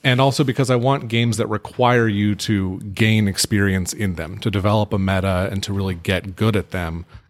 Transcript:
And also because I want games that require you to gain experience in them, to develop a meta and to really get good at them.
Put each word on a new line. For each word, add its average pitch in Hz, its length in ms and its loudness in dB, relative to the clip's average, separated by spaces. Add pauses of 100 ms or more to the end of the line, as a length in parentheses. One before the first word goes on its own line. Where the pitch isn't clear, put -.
And 127 160 4
also 135 240 4
because 127 260 0
I 127 60 4
want 127 320 0
games 113 300 0
that 117 100 -2
require 120 580 2
you 104 300 2
to 95 420 -2 (160)
gain 110 320 4
experience 95 680 0
in 98 220 -4
them, 82 240 -8
to 107 120 -4
develop 104 420 0
a 107 60 -2
meta 95 520 0
and 98 140 -4
to 101 80 -6
really 95 240 -2
get 90 400 -4
good 110 200 2
at 90 140 -4
them. 82 340 -6 (260)